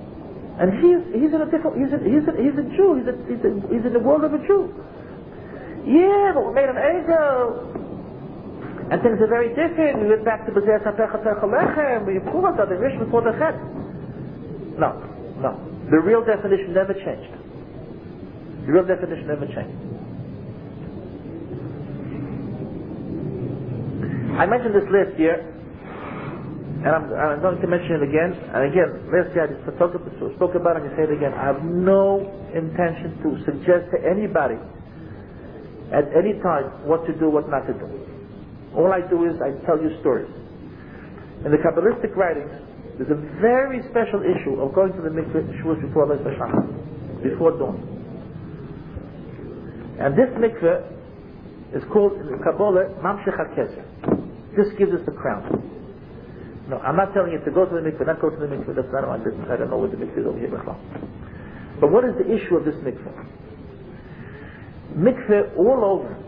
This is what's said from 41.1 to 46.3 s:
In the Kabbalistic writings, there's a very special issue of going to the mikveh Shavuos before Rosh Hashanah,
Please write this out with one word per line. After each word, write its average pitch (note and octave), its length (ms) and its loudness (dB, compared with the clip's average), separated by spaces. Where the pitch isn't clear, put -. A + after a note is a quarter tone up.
In C#3+ 80 2
the D3+ 60 8
Kabbalistic F3 580 2
writings, D#3+ 360 0
there's C3 140 -4
a D3+ 100 0
very B3+ 500 4
special A3 340 2
issue - 360 0
of - 140 0
going F#3+ 180 6
to F#3 100 -8
the D#3+ 80 -2
mikveh D#3+ 340 -2
Shavuos D#3+ 200 0
before D3 260 2
Rosh C#3+ 180 2
Hashanah, - 1000 -4